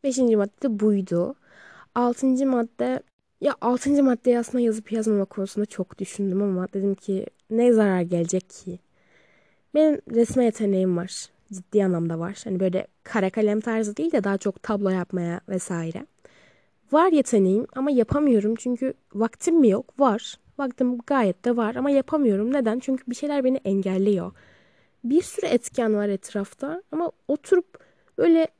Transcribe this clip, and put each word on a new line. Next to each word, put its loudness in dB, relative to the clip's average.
Beşinci 2
madde -2
de 0
buydu. 0
Altıncı 0
madde, -2
ya 0
altıncı 2
maddeyi 2
aslında -2
yazıp -2
yazmama 0
konusunda -6
çok -10
düşündüm -4
ama -2
dedim -2
ki, -6
"Ne 4
zarar 4
gelecek -2
ki?" -14
Benim 4
resme 2
yeteneğim 0
var. -8
Ciddi -2
anlamda -2
var. -8
Hani -4
böyle -2
kara -2
kalem 0
tarzı -4
değil -4
de 0
daha -2
çok -6
tablo -2
yapmaya -4
vesaire. -6
Var 6
yeteneğim 2
ama -2
yapamıyorum 2
çünkü -4
vaktim 0
mi 8
yok? -2
Var. 0
Vaktim -2
gayet 0
de 0
var -2
ama -2
yapamıyorum. 2
Neden? 0
Çünkü -4
bir -6
şeyler -2
beni 2
engelliyor. 0
Bir 2
sürü -8
etken 0
var -2
etrafta -8
ama -4
oturup 0
böyle 4